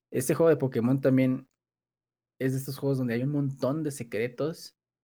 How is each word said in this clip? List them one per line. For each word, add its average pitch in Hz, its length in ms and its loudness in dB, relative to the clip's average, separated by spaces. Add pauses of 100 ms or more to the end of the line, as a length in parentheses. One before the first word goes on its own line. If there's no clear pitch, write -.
(120)
este 131 240 0
juego 165 140 6
de 151 80 6
Pokémon 131 440 0
también 131 460 2 (920)
es 131 140 -2
de 135 60 -4
estos 135 180 -10
juegos 139 220 -2
donde 120 160 -2
hay 120 80 -2
un 143 80 -2
montón 143 520 -2
de 147 80 -4
secretos 127 880 -6 (260)